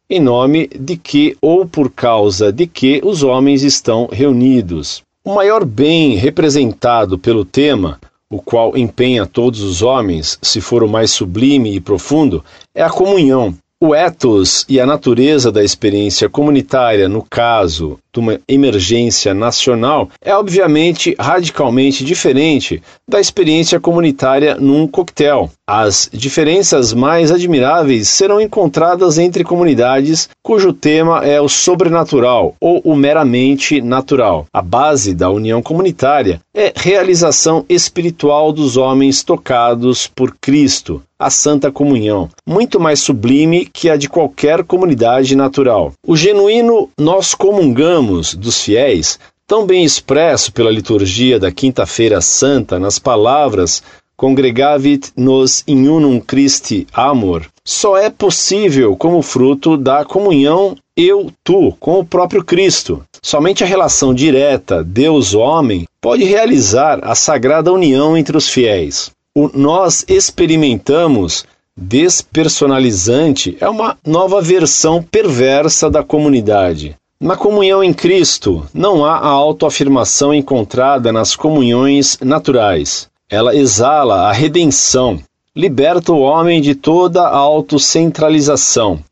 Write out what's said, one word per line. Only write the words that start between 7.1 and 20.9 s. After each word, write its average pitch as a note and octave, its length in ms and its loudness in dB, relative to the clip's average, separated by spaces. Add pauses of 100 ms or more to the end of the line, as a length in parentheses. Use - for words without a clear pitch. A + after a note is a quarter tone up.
pelo A2+ 260 0
tema, A2 540 -2 (320)
o G2+ 100 -10
qual A2+ 360 -2
empenha B2 500 -2
todos A#2 360 -2
os F#2+ 200 -4
homens, G#2+ 580 -2
se - 200 -4
for A2+ 240 0
o G#2 40 2
mais A2 220 0
sublime A2+ 640 0
e G2 60 -4
profundo, G#2 640 -2 (280)
é - 120 -2
a D#3+ 60 0
comunhão. C#3 640 2 (280)
O D3+ 160 2
ethos C3 720 0
e C3+ 100 2
a B2 80 2
natureza C3+ 640 2
da G#2 140 2
experiência G2+ 640 -2
comunitária, C3 800 0
no G#2+ 200 -4
caso F2 720 -2 (160)
de A#2+ 60 -4
uma A2+ 260 -2
emergência A#2 880 0
nacional, A#2 760 -2 (140)
é G3 140 -2
obviamente E3+ 840 0